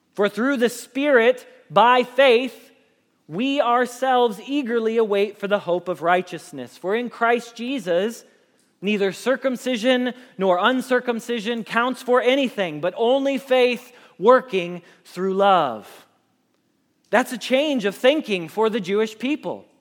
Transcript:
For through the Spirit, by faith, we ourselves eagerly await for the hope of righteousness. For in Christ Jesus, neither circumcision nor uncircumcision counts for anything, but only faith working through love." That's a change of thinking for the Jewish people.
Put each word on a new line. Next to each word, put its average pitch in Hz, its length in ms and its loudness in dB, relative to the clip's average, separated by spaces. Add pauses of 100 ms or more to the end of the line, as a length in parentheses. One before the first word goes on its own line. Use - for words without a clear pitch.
(160)
For 202 120 0
through 247 300 -2
the 233 100 2
Spirit, 254 800 0 (220)
by 240 340 6
faith, 247 680 2 (540)
we 269 360 -2
ourselves 240 840 0
eagerly 233 520 -2
await 202 400 0
for 202 100 -8
the 202 120 0
hope 175 280 -4
of 165 140 -6
righteousness. 170 760 -4
For 185 160 -6
in 233 160 -4
Christ 233 460 -2
Jesus, 220 680 -4 (560)
neither 196 320 -2
circumcision 254 1000 -2 (240)
nor 180 240 2
uncircumcision 240 1000 -2
counts 240 380 -2
for 247 200 2
anything, 214 600 -2
but 180 160 -2
only 269 400 0
faith 247 560 0 (260)
working 185 600 2 (240)
through 190 300 -4
love." 165 680 0 (1040)
That's 254 200 0
a 247 60 -8
change 262 480 -2
of 196 100 -4
thinking 214 540 0
for 220 200 0
the 214 120 -4
Jewish 214 360 -4
people. 240 480 -6 (160)